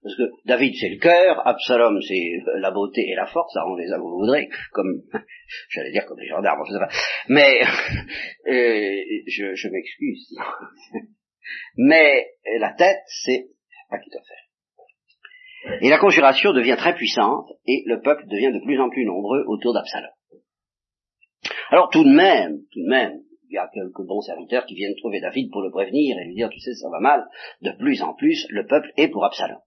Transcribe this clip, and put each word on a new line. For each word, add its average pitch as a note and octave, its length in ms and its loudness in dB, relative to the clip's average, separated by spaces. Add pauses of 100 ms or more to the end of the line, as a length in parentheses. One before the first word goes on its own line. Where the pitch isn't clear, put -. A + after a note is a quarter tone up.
Parce - 140 -14
que B2 140 0 (160)
David, B2 340 2
c'est G2+ 80 -4
le G2 100 -8
cœur, F3 480 6
Absalom, A#2 540 2
c'est F2 400 -4 (180)
la F#2+ 120 -2
beauté G2+ 360 -2
et - 80 -6
la F#2 120 -4
force, - 300 -4
arrangez F2 320 -6
ça F2+ 80 -4
comme F2 140 -8
vous F2+ 100 -6
voudrez, B2+ 280 2 (240)
comme, F#2+ 300 -4 (100)
<laughs> - 80 -8 (500)
j'allais - 220 -10
dire - 140 -2
comme - 140 -16
les - 80 -14
gendarmes, D2+ 380 -2
je - 60 -12
sais G2 60 -6
pas. F#2+ 100 -2 (400)
Mais, C3+ 320 6
<laughs> - 840 -4
euh, G#2+ 560 2 (240)
je, G2 280 -8
je G#2+ 140 -10
m'excuse. - 680 -8 (600)
<laughs> - 800 -16
Mais D3 520 6 (300)
la G#2+ 160 -2
tête, F#3+ 280 4 (220)
c'est B2+ 240 -2 (420)
Achitophel. - 460 -14 (1500)
Et C3 80 4
la D3+ 80 6
conjuration D#3+ 540 4
devient B2 260 2
très F3 160 0
puissante, A2+ 540 -2 (180)
et B2+ 200 0
le A2+ 140 -2
peuple D3 280 0
devient A2+ 240 0
de - 120 -6
plus C3+ 160 -2
en B2+ 80 2
plus B2+ 160 -4
nombreux G2+ 440 -2
autour A#2 260 -2
d'Absalom. - 380 -6 (1600)
Alors - 200 6
tout D#3 140 6
de C#3 100 10
même, B2 460 4 (120)
tout - 80 -12
de F2 80 -6
même, A2+ 320 0 (280)
il - 60 -14
y G2+ 40 -2
a E2+ 160 -4
quelques F#2 320 -10
bons G2 140 -6
serviteurs F2+ 460 -6
qui G2 100 -16
viennent G2 200 -6
trouver G2+ 240 -6
David B2+ 300 -6
pour G2+ 120 -6
le F#2+ 80 -6
prévenir G#2 480 0
et F2 80 -12
lui F2 100 -12
dire, « A2+ 140 -2
Tu G#2+ 100 -20
sais, B2 140 -10
ça - 140 -12
va E2+ 120 -8
mal. » C#3 260 2 (360)
De - 100 -6
plus C3 300 -2
en - 120 -8
plus, D3+ 360 0
le G2+ 160 -6
peuple D3 300 0
est D3+ 120 4
pour G2+ 160 -2
Absalom. - 420 -4